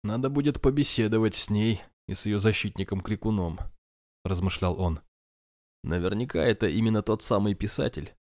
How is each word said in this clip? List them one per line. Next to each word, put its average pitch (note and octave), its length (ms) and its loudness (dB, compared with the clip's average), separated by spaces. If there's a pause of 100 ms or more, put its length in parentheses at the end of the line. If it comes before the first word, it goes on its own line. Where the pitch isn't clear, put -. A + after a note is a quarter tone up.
«Надо A#2 260 -2
будет C#3+ 320 0
побеседовать A2+ 720 2
с - 140 -6
ней G#2+ 320 2 (260)
и - 60 -4
с - 120 -8
её G#2 140 0
защитником G2 600 0
Крикуном», G2 580 -2 (640)
размышлял F2+ 560 0
он. E2+ 220 -2 (840)
«Наверняка F#2+ 600 -2
это A2+ 240 2
именно G#2+ 360 2
тот A2 180 0
самый G#2 320 2
писатель - 640 -4 (100)